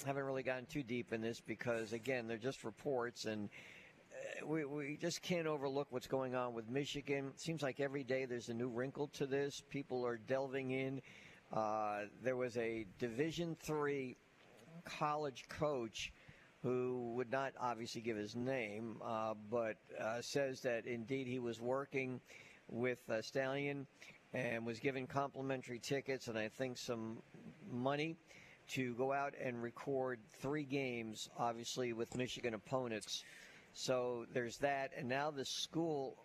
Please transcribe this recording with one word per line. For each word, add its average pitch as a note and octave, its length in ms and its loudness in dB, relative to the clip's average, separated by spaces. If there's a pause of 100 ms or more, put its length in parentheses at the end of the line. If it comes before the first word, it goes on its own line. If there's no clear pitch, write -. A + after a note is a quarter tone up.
haven't C#3 180 2
really C3+ 200 0
gotten B2+ 220 0
too D3 180 -2
deep A#2+ 300 0
in A2+ 80 2
this A2+ 180 0
because, A2+ 540 0
again, A#2 340 0
they're A#2 100 0
just B2+ 260 -2
reports, A#2+ 640 -2
and, G#2+ 240 0 (640)
uh, B2+ 360 -6
we, D#3 180 2
we D3 340 -4
just E3 220 0
can't E3+ 260 2
overlook C#3+ 440 2
what's B2 160 -2
going C3 280 2
on B2 180 2
with A2+ 160 -4
Michigan. C#3 580 0
It C3 120 -8
seems E3 220 -2
like C3+ 180 2
every C#3 240 2
day C3 220 4
there's A#2+ 240 -2
a A#2 40 0
new A#2+ 140 2
wrinkle C3+ 420 0
to - 160 -2
this. C#3 440 2
People B2+ 360 0
are A#2+ 120 2
delving C3 540 0
in. C3 300 0 (520)
Uh, G#2+ 480 2 (220)
there B2+ 120 2
was B2 220 0
a A2+ 280 0 (140)
Division D3+ 600 0
three C#3+ 560 0 (680)
college D3+ 640 0
coach C3+ 600 0 (520)
who B2+ 520 2
would B2 160 0
not C3+ 280 2
obviously A#2+ 420 -2
give A2 160 0
his G#2+ 180 -2
name, A#2 680 -2
uh, A2 300 0 (160)
but, A2+ 280 2 (220)
uh, A#2 220 0
says C3+ 400 0
that A#2 260 2
indeed B2 400 -2
he B2+ 120 0
was A#2 220 0
working C3 580 0 (500)
with, B2 300 2 (100)
uh, A2+ 60 4
Stalion C#3 720 0 (480)
and A#2+ 320 0
was A#2 140 0
given C3 280 2
complimentary B2+ 720 0
tickets C3+ 480 0
and A2 100 0
I G#2+ 120 2
think B2 280 -2
some A2+ 440 -2 (500)
money C#3+ 460 2 (500)
to B2+ 280 0
go C3+ 180 4
out C#3 280 2
and A#2+ 200 0
record B2+ 580 0 (220)
three D3 240 0
games, B2 720 -2
obviously, A#2+ 560 0
with A2+ 240 -2
Michigan B2 380 0
opponents. A#2 680 -2 (500)
So B2 600 2
there's A#2+ 240 0
that. C#3 400 2
And B2+ 100 -2
now C#3+ 240 2
the C3+ 140 -2
school D3+ 800 0